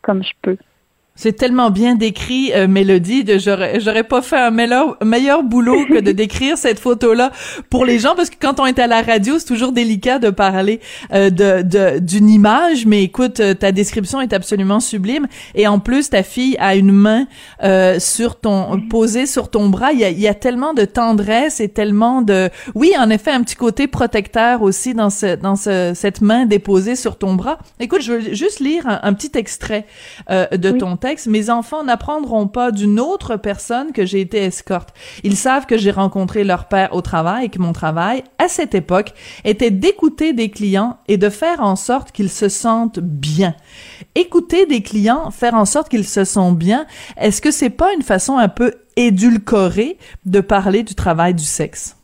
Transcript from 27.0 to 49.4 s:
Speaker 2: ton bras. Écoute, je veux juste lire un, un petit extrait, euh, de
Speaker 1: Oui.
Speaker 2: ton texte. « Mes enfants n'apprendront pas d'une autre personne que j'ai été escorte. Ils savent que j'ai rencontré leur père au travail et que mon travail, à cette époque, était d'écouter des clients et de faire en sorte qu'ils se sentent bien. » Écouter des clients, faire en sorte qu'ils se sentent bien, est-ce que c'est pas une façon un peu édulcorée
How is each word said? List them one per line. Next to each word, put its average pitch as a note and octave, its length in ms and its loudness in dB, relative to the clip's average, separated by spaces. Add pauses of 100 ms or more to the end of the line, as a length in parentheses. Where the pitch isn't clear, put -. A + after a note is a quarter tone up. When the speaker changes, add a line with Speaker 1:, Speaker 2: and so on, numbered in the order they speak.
Speaker 2:
ton F#3+ 160 -2
bras. A#3+ 240 -4 (200)
Écoute, B3+ 240 -2
je A#3 120 -4
veux A3 200 -4
juste E4+ 240 -4
lire D4 300 -2
un, G#3 160 -2
un G3+ 100 2
petit C#4 240 -8
extrait, G#3 480 -8 (420)
euh, F#3+ 200 0
de F#3+ 240 0
Speaker 1:
Oui. B3+ 60 0
Speaker 2:
ton F3+ 180 -4
texte. « - 80 -8 (220)
Mes G#3+ 240 0
enfants A#3+ 340 -4
n'apprendront A#3+ 640 -2
pas B3 220 -2
d'une G#3 280 0
autre C#4 380 -4
personne A#3 560 -6
que G3 140 -2
j'ai G3 160 -2
été G3 160 -4
escorte. F#3 560 -6 (280)
Ils G3 140 0
savent C4 300 -2
que A#3 100 0
j'ai G3+ 140 2
rencontré G3 540 -2
leur F3+ 220 -2
père F#3+ 280 0
au F3+ 80 -2
travail F3+ 420 -2
et A3 60 -6
que F3+ 80 -12
mon E3+ 160 -2
travail, F3 500 -4 (140)
à F4 100 0
cette - 260 -4
époque, F#3 380 -2 (320)
était G#3+ 260 2
d'écouter D#4 600 0
des A3+ 160 -2
clients G3+ 480 -2 (100)
et G3+ 120 2
de G#3 100 2
faire D#4+ 340 -2
en F#3+ 140 0
sorte B3+ 340 -4
qu'ils G3 200 -4
se - 180 -2
sentent A3+ 520 -2
bien. » D#3 540 -2 (600)
Écouter F4 500 2
des C#4 180 0
clients, A3 480 0
faire A#3+ 220 -2
en G#3+ 140 2
sorte D#4 240 -2
qu'ils G#3+ 160 0
se G3 180 0
sentent F3+ 340 2
bien, G#3+ 280 0 (320)
est-ce - 240 0
que D4 80 2
c'est C4 180 -2
pas F4+ 240 0
une D#4+ 100 -4
façon A3+ 360 -2
un G#3+ 100 4
peu A#3+ 240 -2 (240)
édulcorée A3 1040 2 (260)